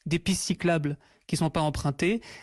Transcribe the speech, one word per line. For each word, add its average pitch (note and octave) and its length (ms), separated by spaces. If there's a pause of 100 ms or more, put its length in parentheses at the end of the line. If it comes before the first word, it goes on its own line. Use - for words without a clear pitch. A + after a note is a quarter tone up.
des E3 120
pistes F#3 260
cyclables E3 520 (300)
qui E3 100
sont D#3+ 140
pas E3 100
empruntées, D3+ 640 (200)